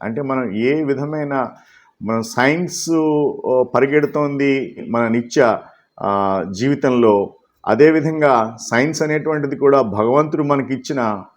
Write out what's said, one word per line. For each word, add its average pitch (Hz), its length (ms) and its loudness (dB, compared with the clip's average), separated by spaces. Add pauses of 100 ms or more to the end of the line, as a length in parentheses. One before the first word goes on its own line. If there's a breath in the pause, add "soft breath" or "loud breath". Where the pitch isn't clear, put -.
అంటే 113 180 -6
మనం 131 340 -4
ఏ 135 280 0
విధమైన 143 680 -4 (540 soft breath)
మన 113 180 -2
సైన్స్, 151 680 -2 (560)
ఓ, 127 180 2
పరిగెడుతోంది 139 1120 0 (120)
మన 117 180 0
నిత్య, 117 500 2 (440 soft breath)
ఆ, 98 500 0
జీవితంలో, 117 800 2 (340)
అదేవిధంగా 143 920 2
సైన్స్ 143 400 -2
అనేటువంటిది 151 540 -2
కూడా 139 260 4
భగవంతుడు 127 640 0
మనకిచ్చిన 131 800 -2 (140)